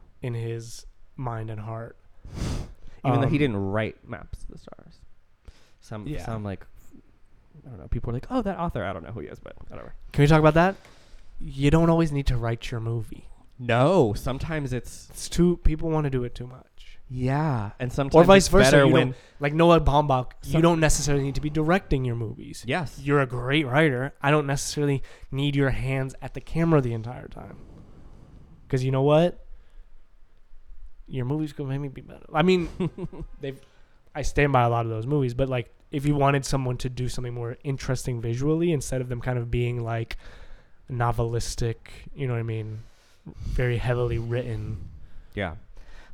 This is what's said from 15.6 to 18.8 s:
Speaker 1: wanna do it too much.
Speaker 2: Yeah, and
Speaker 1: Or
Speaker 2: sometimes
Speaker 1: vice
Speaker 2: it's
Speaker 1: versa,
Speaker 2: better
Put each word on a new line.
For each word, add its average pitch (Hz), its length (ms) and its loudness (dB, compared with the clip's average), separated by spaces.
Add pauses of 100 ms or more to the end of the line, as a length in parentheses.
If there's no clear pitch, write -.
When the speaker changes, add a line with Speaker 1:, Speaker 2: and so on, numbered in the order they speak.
Speaker 1:
wanna 156 200 0
do 131 140 -2
it 120 100 -8
too 123 140 -10
much. - 520 -20 (100)
Speaker 2:
Yeah, 127 680 -2
and 123 100 -4
Speaker 1:
Or - 40 -12
Speaker 2:
sometimes 156 340 6
Speaker 1:
vice 196 160 10
Speaker 2:
it's - 60 0
Speaker 1:
versa, 185 220 8
Speaker 2:
better 143 140 8